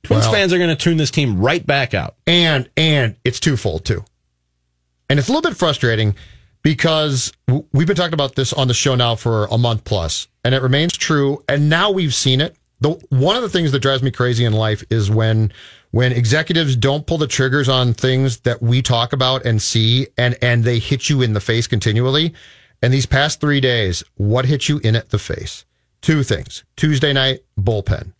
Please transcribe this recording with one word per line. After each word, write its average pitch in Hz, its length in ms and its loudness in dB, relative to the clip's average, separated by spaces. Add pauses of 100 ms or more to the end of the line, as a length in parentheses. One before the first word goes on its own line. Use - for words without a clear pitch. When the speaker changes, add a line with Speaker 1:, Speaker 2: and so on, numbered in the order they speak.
Speaker 1:
Twins 110 220 2
Speaker 2:
Well 113 80 2
Speaker 1:
fans 196 220 2
are 180 40 2
gonna 170 180 2
tune 170 200 2
this 151 140 0
team 120 280 0
right 139 260 0
back 139 280 0
out. 87 240 -6 (100)
Speaker 2:
And, 165 500 2
and 147 460 0
it's 127 160 -4
twofold, 104 460 -2
too. 92 180 -4 (1080)
And 143 80 4
it's 127 100 -2
a 240 40 0
little 320 160 0
bit 226 100 -6
frustrating 113 560 0 (480)
because 151 680 0 (140)
w-, 135 260 -2
we've 156 140 2
been 196 100 0
talking 170 180 -2
about 139 200 -2
this 135 200 -2
on 131 140 0
the 120 60 0
show 131 200 0
now 120 200 0
for 110 360 -2
a 113 80 0
month 117 260 0
plus, 85 440 -4 (160)
and 127 100 2
it 131 80 0
remains 143 340 0
true, 143 520 0
and 147 200 2
now 180 220 2
we've 180 240 0
seen 131 260 2
it. - 160 -4 (240)
The, 143 100 2 (200)
one 147 260 2
of 254 60 -2
the 214 60 -4
things 165 240 0
that 139 80 0
drives 135 220 0
me 135 80 0
crazy 120 340 0
in 110 80 2
life 107 360 0
is 107 220 0
when, 110 420 2 (380)
when 123 220 2
executives 147 640 0
don't 139 300 0
pull 165 120 -2
the 151 80 0
triggers 131 420 0
on 127 260 2
things 131 460 0
that 120 220 -2
we 123 200 2
talk 120 300 0
about 127 320 -2
and 110 160 0
see, 113 560 0
and, 123 260 0
and 120 200 2
they 120 160 2
hit 123 300 -4
you 139 140 2
in 113 100 0
the 104 80 0
face 113 260 -2
continually. 127 680 0 (460)
And 127 140 2
these 131 120 0
past 143 340 0
three 147 200 0
days, 117 440 0 (100)
what 110 300 0
hit 139 240 0
you 151 160 0
in 110 100 2
it, - 160 -4
the 104 80 -2
face? - 460 -10 (360)
Two 156 220 2
things. - 400 -6 (140)
Tuesday 147 360 0
night, 135 280 0 (180)
bullpen. 95 600 -2